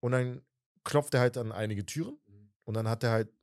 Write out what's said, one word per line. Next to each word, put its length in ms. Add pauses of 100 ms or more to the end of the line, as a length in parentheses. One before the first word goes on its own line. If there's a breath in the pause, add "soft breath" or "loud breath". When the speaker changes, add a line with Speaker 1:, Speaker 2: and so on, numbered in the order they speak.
Speaker 1:
Und 120
dann 300 (420)
klopft 300
er 60
halt 180
an 140
einige 340
Türen. 320 (100)
Speaker 2:
Mhm. 220 (140)
Speaker 1:
Und 100
dann 140
hat 140
er 80
halt 220 (100)